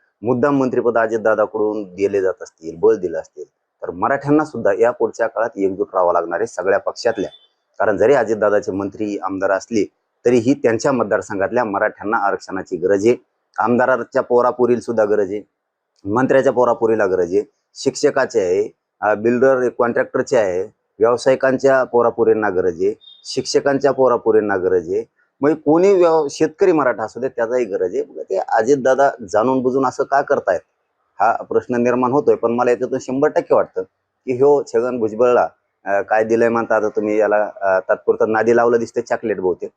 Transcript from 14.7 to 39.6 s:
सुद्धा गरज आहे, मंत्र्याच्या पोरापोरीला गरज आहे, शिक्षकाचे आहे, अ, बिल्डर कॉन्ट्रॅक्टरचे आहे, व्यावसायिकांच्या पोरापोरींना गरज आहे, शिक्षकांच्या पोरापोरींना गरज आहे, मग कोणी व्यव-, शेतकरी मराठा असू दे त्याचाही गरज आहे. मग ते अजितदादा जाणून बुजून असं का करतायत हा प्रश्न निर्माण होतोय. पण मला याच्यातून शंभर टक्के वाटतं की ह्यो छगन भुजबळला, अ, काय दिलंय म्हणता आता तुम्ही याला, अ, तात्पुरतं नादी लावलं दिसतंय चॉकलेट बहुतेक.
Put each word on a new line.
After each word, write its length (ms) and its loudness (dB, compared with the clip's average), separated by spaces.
सुद्धा 240 -2
गरज 260 0
आहे, 100 -8
मंत्र्याच्या 440 2
पोरापोरीला 520 2
गरज 280 0
आहे, 180 -2
शिक्षकाचे 680 -2
आहे, 320 -2
अ, 120 2
बिल्डर 560 2
कॉन्ट्रॅक्टरचे 680 -2
आहे, 260 0
व्यावसायिकांच्या 840 2
पोरापोरींना 680 2
गरज 340 -2
आहे, 120 0
शिक्षकांच्या 640 0
पोरापोरींना 680 2
गरज 320 0
आहे, 260 -6
मग 120 2
कोणी 400 2
व्यव-, 380 4
शेतकरी 400 0
मराठा 320 0
असू 160 -10
दे 80 -2
त्याचाही 380 -2
गरज 300 -2
आहे. 100 -4
मग 160 -14
ते 160 -6
अजितदादा 720 2
जाणून 300 0
बुजून 240 0
असं 180 -2
का 180 0
करतायत 380 -2
हा 240 0
प्रश्न 320 -2
निर्माण 360 0
होतोय. 240 2
पण 160 -2
मला 200 2
याच्यातून 280 -2
शंभर 280 -2
टक्के 280 0
वाटतं 260 -2
की 80 -4
ह्यो 300 2
छगन 360 -2
भुजबळला, 480 2
अ, 160 0
काय 220 0
दिलंय 260 2
म्हणता 260 0
आता 140 0
तुम्ही 280 -2
याला, 320 2
अ, 180 2
तात्पुरतं 520 0
नादी 240 2
लावलं 220 4
दिसतंय 260 -6
चॉकलेट 360 -4
बहुतेक. 380 -4